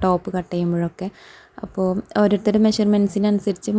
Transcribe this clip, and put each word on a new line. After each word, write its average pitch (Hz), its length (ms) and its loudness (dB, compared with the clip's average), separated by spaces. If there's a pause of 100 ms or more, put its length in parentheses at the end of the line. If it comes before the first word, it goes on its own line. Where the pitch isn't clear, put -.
ടോപ്പ് 180 320 0
കട്ട് 180 180 -6
ചെയ്യുമ്പോഴൊക്കെ. 175 540 -2 (580)
അപ്പോൾ 190 220 -2 (340)
ഓരോരുത്തരുടെ 208 460 2
മെഷർമെൻറ്റ്സിനനുസരിച്ച് 208 1120 0